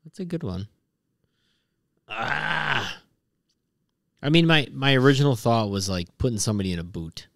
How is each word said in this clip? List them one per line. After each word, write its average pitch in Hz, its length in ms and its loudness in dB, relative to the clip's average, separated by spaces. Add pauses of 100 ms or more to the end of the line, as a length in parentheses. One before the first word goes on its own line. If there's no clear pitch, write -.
That's 160 160 -20
a 185 40 -6
good 170 180 -6
one. 95 260 -6 (1400)
Ah! 151 880 -4 (1200)
I 135 60 -4
mean, 165 180 6
my, 156 260 4
my 135 220 0
original 135 420 6
thought 113 340 2
was, 98 180 -4
like, 90 200 -4 (100)
putting 120 200 -2
somebody 101 340 -2
in 85 60 -4
a 82 60 -8
boot 85 520 -12